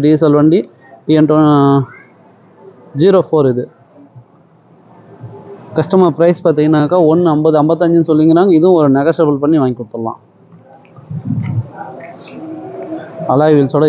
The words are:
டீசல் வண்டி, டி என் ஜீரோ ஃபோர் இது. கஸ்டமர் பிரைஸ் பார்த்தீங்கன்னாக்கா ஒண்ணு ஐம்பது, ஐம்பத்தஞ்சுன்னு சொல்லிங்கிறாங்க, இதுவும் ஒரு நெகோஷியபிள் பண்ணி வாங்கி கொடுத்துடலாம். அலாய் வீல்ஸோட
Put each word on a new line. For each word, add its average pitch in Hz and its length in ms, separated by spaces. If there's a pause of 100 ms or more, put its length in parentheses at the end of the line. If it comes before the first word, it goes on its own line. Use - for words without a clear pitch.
டீசல் 151 340
வண்டி, 156 200 (480)
டி 156 140
என் 151 80 (1700)
ஜீரோ 190 260
ஃபோர் 147 240
இது. 120 120 (2250)
கஸ்டமர் 175 400
பிரைஸ் 170 260
பார்த்தீங்கன்னாக்கா 151 540 (140)
ஒண்ணு 175 220
ஐம்பது, 156 280
ஐம்பத்தஞ்சுன்னு 165 480
சொல்லிங்கிறாங்க, 165 480
இதுவும் 175 220
ஒரு 147 180
நெகோஷியபிள் 147 440
பண்ணி 156 200
வாங்கி 127 180
கொடுத்துடலாம். 113 400 (3250)
அலாய் 151 220
வீல்ஸோட 143 320